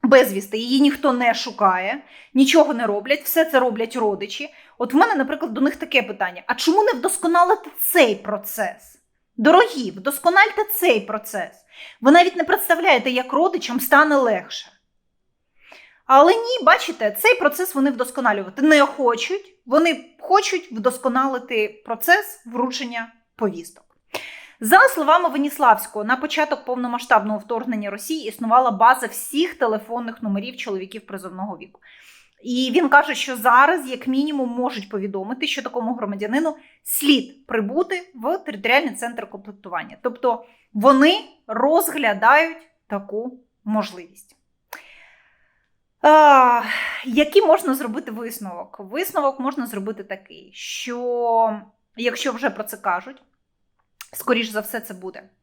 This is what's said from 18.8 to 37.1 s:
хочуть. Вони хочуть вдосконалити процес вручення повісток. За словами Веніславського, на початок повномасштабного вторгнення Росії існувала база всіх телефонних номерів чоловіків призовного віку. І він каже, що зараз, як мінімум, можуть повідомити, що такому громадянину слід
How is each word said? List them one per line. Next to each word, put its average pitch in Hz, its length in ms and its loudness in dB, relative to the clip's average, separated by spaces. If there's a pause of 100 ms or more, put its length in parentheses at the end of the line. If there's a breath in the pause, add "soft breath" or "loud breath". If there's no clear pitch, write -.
хочуть. 277 720 -2 (100)
Вони 311 400 0 (140)
хочуть 381 520 0
вдосконалити 247 1120 -4
процес 339 600 -2
вручення 240 680 -6 (220)
повісток. 170 480 -6 (760 loud breath)
За 254 200 2
словами 339 500 2
Веніславського, 254 760 0
на 254 100 0
початок 294 500 -4
повномасштабного 240 720 -2
вторгнення 226 500 -8
Росії 214 380 -10
існувала 233 440 2
база 240 360 4
всіх 320 480 -4
телефонних 226 680 -4
номерів 214 340 -6
чоловіків 196 480 -10
призовного 185 520 -12
віку. - 240 -20 (640 soft breath)
І 254 320 -4
він 330 140 2
каже, 285 260 4
що 254 220 -6
зараз, 262 520 2
як 254 180 -10
мінімум, 269 420 -2
можуть 240 400 -8
повідомити, 202 580 -8
що - 140 -6
такому 240 320 -6
громадянину 226 600 -4 (280 soft breath)
слід - 640 -2